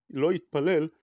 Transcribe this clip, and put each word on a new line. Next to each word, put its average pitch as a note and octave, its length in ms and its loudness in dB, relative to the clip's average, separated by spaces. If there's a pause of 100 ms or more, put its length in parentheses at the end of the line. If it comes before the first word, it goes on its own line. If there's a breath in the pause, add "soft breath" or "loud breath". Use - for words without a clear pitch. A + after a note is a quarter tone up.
(100)
לא C#3+ 220 0
יתפלל D#3+ 560 -2 (140)